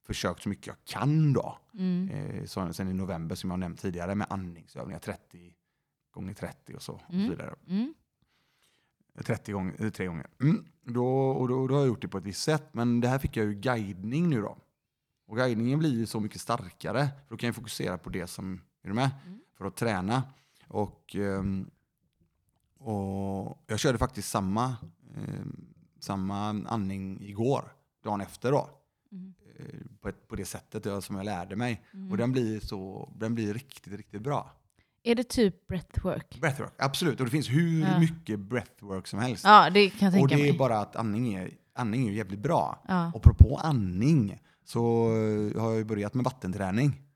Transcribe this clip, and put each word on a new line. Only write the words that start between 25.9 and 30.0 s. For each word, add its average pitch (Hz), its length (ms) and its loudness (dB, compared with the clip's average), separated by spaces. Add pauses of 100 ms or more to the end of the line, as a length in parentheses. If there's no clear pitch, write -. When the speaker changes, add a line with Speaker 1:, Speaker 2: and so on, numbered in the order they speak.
Speaker 1:
samma 101 480 -4 (180)
andning 95 560 -6
igår, 110 500 -2 (320)
dagen 101 160 -2
efter 120 320 -2
då. 135 180 0 (420)
Speaker 2:
Mm. 185 220 -16 (240)
Speaker 1:
Eh, - 60 -16 (360)